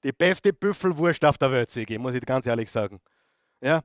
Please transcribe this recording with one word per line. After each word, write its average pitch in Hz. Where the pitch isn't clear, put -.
die 135
beste 185
Büffelwurst 175
auf 147
der 135
Welt, 123
Sigi, 110
muss 123
ich 123
ganz 131
ehrlich 117
sagen. 101
Ja, 151